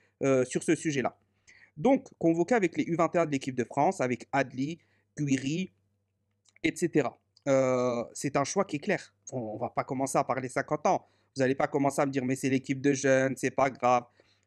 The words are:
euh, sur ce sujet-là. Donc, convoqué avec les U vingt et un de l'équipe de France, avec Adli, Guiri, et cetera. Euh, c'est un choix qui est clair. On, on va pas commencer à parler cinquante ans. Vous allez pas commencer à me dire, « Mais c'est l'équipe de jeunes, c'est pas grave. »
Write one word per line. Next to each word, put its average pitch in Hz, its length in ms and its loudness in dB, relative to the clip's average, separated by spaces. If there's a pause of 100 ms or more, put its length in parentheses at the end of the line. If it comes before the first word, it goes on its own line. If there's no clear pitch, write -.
(240)
euh, 131 200 4
sur - 200 -4
ce 170 100 2
sujet-là. 139 420 -2 (580)
Donc, 233 320 2 (120)
convoqué 170 360 2
avec 190 220 0
les 131 80 0
U 170 120 -2
vingt 160 180 2
et 175 40 2
un 170 60 2
de 151 60 -4
l'équipe 135 240 -4
de 120 100 -2
France, 147 380 -2
avec 123 280 -4
Adli, 139 480 -4 (400)
Guiri, 147 540 -2 (880)
et 156 140 0
cetera. 151 420 0 (300)
Euh, 127 640 2
c'est - 240 -4
un 139 80 2
choix 196 220 -2
qui 147 100 -6
est - 20 -6
clair. - 360 -4 (180)
On, 131 60 -6
on 110 180 -8
va 117 140 -6
pas 131 120 -2
commencer 135 360 -2
à 139 60 2
parler 127 260 -4
cinquante 147 360 -2
ans. 175 200 2 (280)
Vous 135 60 -6
allez 131 140 2
pas 143 140 0
commencer 139 340 0
à - 20 4
me 135 60 0
dire, « 135 160 -2
Mais 131 100 0
c'est 135 140 -2
l'équipe 135 320 -2
de 143 100 4
jeunes, 135 460 2
c'est 131 120 -2
pas 135 200 0
grave. » 123 340 2 (420)